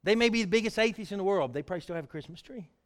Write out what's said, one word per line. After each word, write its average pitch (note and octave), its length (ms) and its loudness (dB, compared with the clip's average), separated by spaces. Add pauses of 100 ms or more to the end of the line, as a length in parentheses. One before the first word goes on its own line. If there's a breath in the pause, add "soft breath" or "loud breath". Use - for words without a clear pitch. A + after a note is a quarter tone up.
They G3+ 120 4
may A#3 140 4
be A3+ 140 2
the G3+ 60 0
biggest A3 300 2
atheists A3 320 0
in G3+ 80 -4
the G3 60 -2
world. E3+ 300 2
They D3 80 -4
probably F3 180 -6
still E3+ 160 -8
have D#3+ 80 -6
a C3+ 40 -16
Christmas D#3+ 340 -12
tree. A3+ 260 -14 (180)